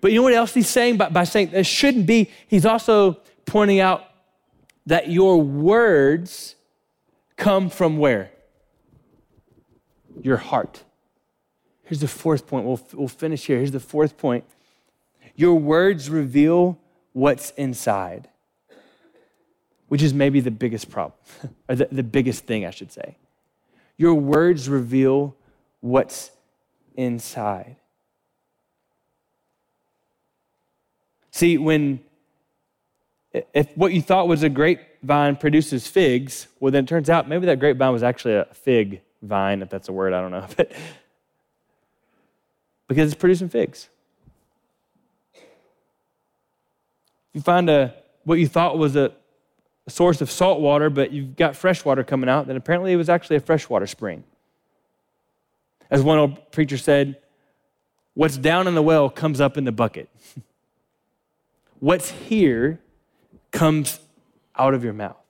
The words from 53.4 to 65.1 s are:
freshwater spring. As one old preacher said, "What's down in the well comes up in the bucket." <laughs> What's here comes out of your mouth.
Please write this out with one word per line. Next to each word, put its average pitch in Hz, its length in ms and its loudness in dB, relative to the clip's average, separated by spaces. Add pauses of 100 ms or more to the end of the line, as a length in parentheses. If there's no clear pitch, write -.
freshwater 123 460 -2
spring. 87 380 -12 (1700)
As 139 120 0
one 156 160 2
old 143 320 -2
preacher 143 280 -4
said, 143 400 0 (960)
"What's 143 240 -2
down 165 280 0
in 180 80 -2
the 156 80 2
well 151 280 4
comes 156 280 -6
up 139 200 0
in 139 60 -4
the 123 80 -4
bucket." 107 360 -4 (260)
<laughs> - 1500 -20
What's 165 300 0
here 151 680 0 (720)
comes 156 500 -2 (580)
out 135 160 2
of 123 80 -4
your 117 100 -6
mouth. 104 240 -12 (140)